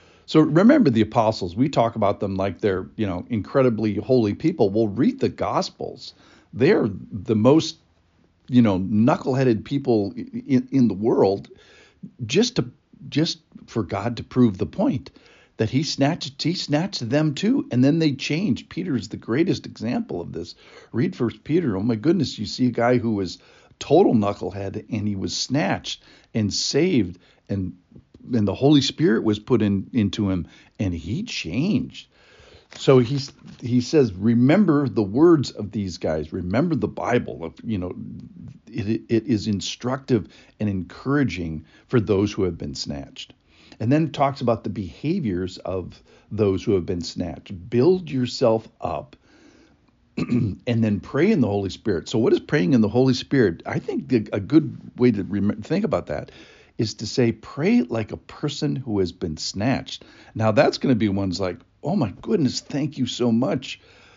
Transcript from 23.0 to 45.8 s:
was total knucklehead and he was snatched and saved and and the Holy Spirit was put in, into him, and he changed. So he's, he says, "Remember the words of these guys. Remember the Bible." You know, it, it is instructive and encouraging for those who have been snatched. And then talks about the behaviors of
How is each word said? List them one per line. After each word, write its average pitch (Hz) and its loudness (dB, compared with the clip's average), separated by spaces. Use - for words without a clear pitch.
was 95 -4
total 160 4
knucklehead 101 -2
and 104 -4
he 101 -4
was 95 -6
snatched - -4
and 104 0
saved 135 0
and 95 -4
and 107 2
the 95 0
Holy 139 4
Spirit 185 0
was 104 0
put 117 0
in, 101 0
into 101 0
him, 90 -2
and 95 0
he 87 -6
changed. 127 -4
So 135 6
he's, 131 -2
he 123 2
says, 123 2
"Remember 135 4
the 107 0
words 139 4
of 107 -8
these 98 -4
guys. 78 -4
Remember 107 -2
the 101 -2
Bible." 85 -4
You 110 -4
know, 90 -6
it, 110 -4
it 113 0
is 107 0
instructive 120 -2
and 107 -2
encouraging 90 -4
for 123 2
those 104 0
who - -2
have 87 -2
been 69 -10
snatched. - -12
And 110 0
then 156 2
talks 139 -2
about 120 0
the - -6
behaviors 98 -4
of 90 -8